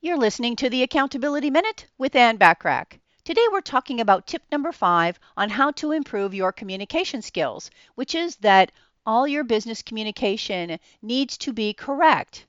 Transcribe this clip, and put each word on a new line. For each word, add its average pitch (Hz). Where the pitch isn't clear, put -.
You're 349
listening 240
to 254
the 254
Accountability 285
Minute 370
with 262
Ann 233
Bachrach. 170
Today 349
we're 392
talking 254
about 202
tip -
number 294
five 175
on 208
how 269
to 302
improve 202
your 190
communication 214
skills, -
which 269
is 339
that 190
all 233
your 294
business 226
communication 202
needs 254
to 285
be 214
correct. 285